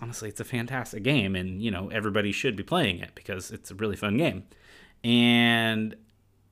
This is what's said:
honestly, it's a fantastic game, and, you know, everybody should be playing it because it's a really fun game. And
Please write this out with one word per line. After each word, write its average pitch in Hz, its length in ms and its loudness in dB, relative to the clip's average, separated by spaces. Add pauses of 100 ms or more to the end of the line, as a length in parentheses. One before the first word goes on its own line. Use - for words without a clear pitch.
honestly, 113 260 -10
it's 101 140 -10
a - 20 -8
fantastic 120 580 -6
game, 107 320 2
and, 92 300 -4
you 113 80 0
know, 95 160 -4
everybody 104 460 0
should 123 240 -2
be 98 60 -6
playing 107 360 0
it - 160 -14
because 95 360 -10
it's - 200 -14
a 95 40 -12
really 101 200 -2
fun 104 220 0
game. 123 260 0 (580)
And 117 920 4 (560)